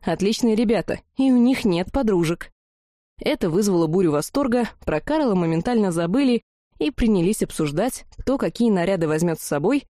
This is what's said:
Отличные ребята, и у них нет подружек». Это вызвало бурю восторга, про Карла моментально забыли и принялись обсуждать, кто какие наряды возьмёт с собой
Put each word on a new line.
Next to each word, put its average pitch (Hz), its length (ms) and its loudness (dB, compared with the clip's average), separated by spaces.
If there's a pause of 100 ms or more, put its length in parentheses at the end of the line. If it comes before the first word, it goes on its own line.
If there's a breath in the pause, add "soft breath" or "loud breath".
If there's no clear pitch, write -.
Отличные 214 520 0
ребята, 214 440 0 (160)
и 269 140 2
у 254 60 4
них 247 280 2
нет 185 280 0
подружек». 175 580 0 (720)
Это 247 280 -2
вызвало 175 380 2
бурю 170 240 2
восторга, 233 580 0 (160)
про 156 160 -2
Карла 285 340 0
моментально 180 580 0
забыли 220 500 0 (360)
и 302 120 -2
принялись 208 520 0
обсуждать, 170 600 -4 (140)
кто 262 200 -2
какие 226 320 0
наряды 175 380 0
возьмёт 160 320 0
с - 40 -14
собой 175 480 -2